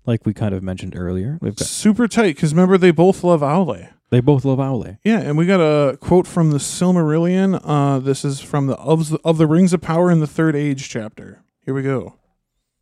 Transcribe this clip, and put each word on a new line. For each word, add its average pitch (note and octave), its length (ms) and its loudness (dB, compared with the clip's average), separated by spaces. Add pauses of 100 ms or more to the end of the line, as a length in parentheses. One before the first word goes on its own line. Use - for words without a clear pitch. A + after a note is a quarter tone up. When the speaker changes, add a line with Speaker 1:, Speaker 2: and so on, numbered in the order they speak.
Speaker 1:
like A#2 200 -2
we G#2+ 80 0
kind G#2 200 -4
of F#2 80 -6
mentioned F#2 360 -10
earlier. F#2 440 -6
We've G#2 140 -6
got - 100 -8
Speaker 2:
Super G#3+ 440 0
tight, G3+ 280 0
'cause D3+ 160 -2
remember, F#3 240 4
they F3+ 140 6
both F3 320 2
love F3 180 2
Aule. C#3 460 -2 (220)
Speaker 1:
They B2 100 2
both C3 240 2
love C3+ 160 0
Aule. B2 460 -6
Speaker 2:
Yeah, G#3+ 160 2
and C#3+ 160 -2
we E3 80 2
got F#3 160 2
a D3 360 2
quote F3 300 2
from D#3+ 240 0
the C#3+ 80 0
Silmarillion. F3+ 1040 0
Uh, C#3+ 360 0
this C3+ 260 -2
is C#3 160 -6
from C#3+ 260 -2
the B2+ 80 -2
of, D#3+ 340 0
the D#3 140 -4
of E3 140 2
the D#3+ 100 4
Rings E3 240 4
of F3+ 100 0
Power E3+ 300 2
in E3 80 4
the D3+ 80 0
Third D#3+ 280 0
Age C#3+ 340 -4
chapter. G#2+ 520 -12 (240)
Here C3 80 -6
we C3+ 80 -4
go. B2+ 340 -6 (680)